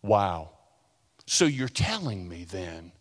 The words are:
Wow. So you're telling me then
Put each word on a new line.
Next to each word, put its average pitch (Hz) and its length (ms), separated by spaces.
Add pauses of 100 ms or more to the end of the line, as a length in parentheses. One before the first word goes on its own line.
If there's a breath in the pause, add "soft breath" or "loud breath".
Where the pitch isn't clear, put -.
Wow. 98 480 (760)
So - 180
you're 131 240
telling 127 580
me 85 180
then 85 560